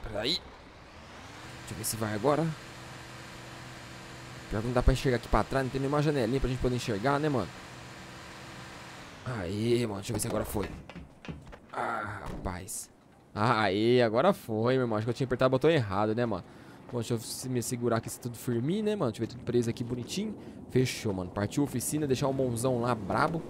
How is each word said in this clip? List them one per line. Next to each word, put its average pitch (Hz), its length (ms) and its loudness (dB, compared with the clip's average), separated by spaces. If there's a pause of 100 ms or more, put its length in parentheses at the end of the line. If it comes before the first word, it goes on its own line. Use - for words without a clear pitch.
Peraí. 110 380 -2 (1160)
Deixa - 140 -12
eu - 40 -8
ver - 80 -8
se - 100 -2
vai 107 200 -2
agora. 143 300 4 (2000)
Pior 101 100 0
que 110 80 -2
não 127 60 -2
dá 123 80 4
pra 131 100 8
enxergar 127 260 4
aqui - 100 -4
pra 110 160 6
trás, 131 200 0
não 127 60 -2
tem 131 100 -2
nenhuma 139 220 2
janelinha 139 380 4
pra 123 100 2
gente 127 100 -2
poder 127 160 2
enxergar, 123 440 2
né, 151 100 2
mano? 120 180 0 (1800)
Aí, 113 640 0
mano, 101 100 -4
deixa 98 140 -6
eu 107 40 -2
ver - 40 -2
se - 80 -2
agora 107 160 0
foi. 101 240 -2 (1040)
Ah, 107 520 -4
rapaz. 92 680 -8 (440)
Aí, 110 680 6
agora 120 320 6
foi, 113 400 2
meu 131 80 4
irmão. 113 160 2
Acho 107 80 0
que 123 60 0
eu - 20 0
tinha 131 120 0
apertado 127 220 4
o 127 40 6
botão 131 180 6
errado, 107 440 4
né, 120 120 2
mano? 98 180 -2 (480)
Bom, 123 60 -2
deixa 120 160 0
eu 113 60 0
se-, - 280 -8
me 127 140 0
segurar 117 360 2
aqui, 117 120 -2
se - 100 -10
tudo 120 160 -6
firminho, 131 480 0
né, 208 120 2
mano? 147 160 2
Deixa 113 120 -2
eu 107 40 -2
ver - 60 -8
tudo - 120 -12
preso 120 240 4
aqui, 117 160 -2
bonitinho. 127 500 -4 (340)
Fechou, 123 440 2
mano. 92 160 -2
Partiu 104 340 0
a - 20 4
oficina, 135 400 -2
deixar 131 220 2
o 135 60 0
Monzão 123 480 2
lá 123 120 2
brabo. 117 560 0